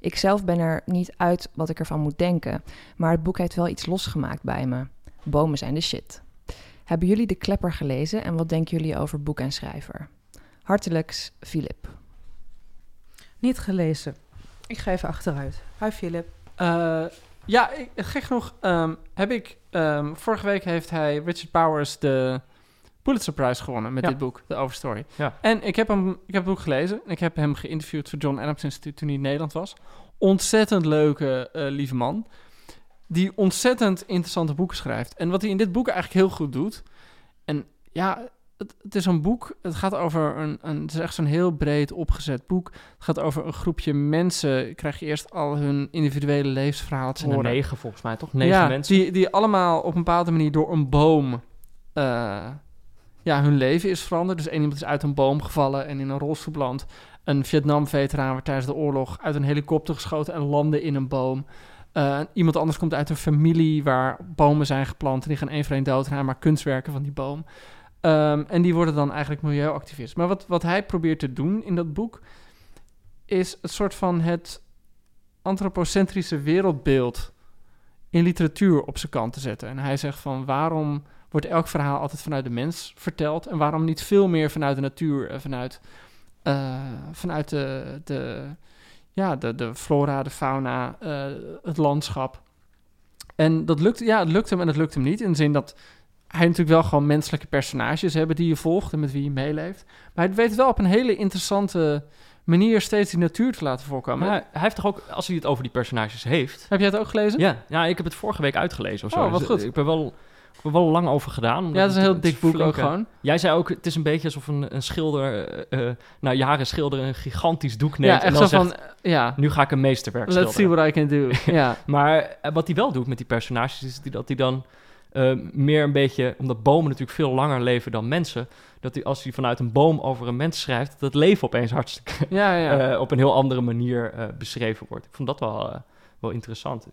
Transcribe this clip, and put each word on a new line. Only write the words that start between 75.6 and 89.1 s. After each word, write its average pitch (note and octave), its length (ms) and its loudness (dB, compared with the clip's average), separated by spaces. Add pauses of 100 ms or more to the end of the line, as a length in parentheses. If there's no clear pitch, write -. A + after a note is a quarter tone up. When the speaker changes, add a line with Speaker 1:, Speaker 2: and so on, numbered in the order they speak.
Speaker 3:
wereldbeeld C#3+ 920 2 (800)
in E3+ 120 4
literatuur E3+ 600 2
op - 160 -8
zijn - 120 -8
kant A#2+ 220 -2
te - 80 -12
zetten. A#2 280 -8
En C3 100 -10
hij C#3 180 -2
zegt C#3+ 220 -6
van, C3 260 -6
"Waarom D3 580 -2 (280)
wordt D#3 160 0
elk E3 220 0
verhaal C#3+ 300 -2
altijd D3 240 -8
vanuit C#3 220 -4
de B2+ 60 -6
mens C3+ 460 -4
verteld D#3+ 500 -4
en E3+ 120 -4
waarom D3+ 260 2
niet D#3+ 180 -2
veel G3 260 6
meer D#3 220 2
vanuit C#3+ 240 -2
de C3+ 80 -6
natuur C#3 480 -2
en C3+ 100 -10
vanuit, C3 400 -8 (640)
eh, C3+ 380 -2 (320)
vanuit D#3 360 -6
de, C3+ 560 -6
de, C3+ 420 -8 (640)